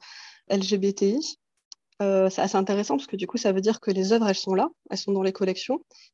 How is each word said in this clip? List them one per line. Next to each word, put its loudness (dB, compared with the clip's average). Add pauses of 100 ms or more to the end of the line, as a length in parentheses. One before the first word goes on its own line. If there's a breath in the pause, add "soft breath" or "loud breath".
(480 loud breath)
L 0
G 0
B 2
T 2
I. -4 (640)
Euh, 4
c'est -2
assez 0
intéressant 0
parce -6
que -6
du -4
coup, -4
ça 2
veut -2
dire 0
que -2
les 0
œuvres, 4
elles 2
sont -2
là, 2 (220)
elles -6
sont -4
dans 0
les 0
collections, -4 (340 soft breath)